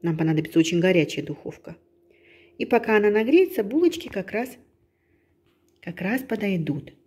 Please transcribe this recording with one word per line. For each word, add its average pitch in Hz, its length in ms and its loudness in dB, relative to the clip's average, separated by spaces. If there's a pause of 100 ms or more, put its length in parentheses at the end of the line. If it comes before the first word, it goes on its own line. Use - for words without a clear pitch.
Нам 165 160 -2
понадобится 160 420 0
очень 165 200 2
горячая 165 460 2
духовка. - 520 -14 (800)
И 233 80 -4
пока 233 320 2
она 208 120 4
нагреется, 247 540 2
булочки 320 440 0
как 190 240 -8
раз, 233 180 -6 (1300)
как 170 200 -12
раз 220 200 -2
подойдут. 180 720 -4 (140)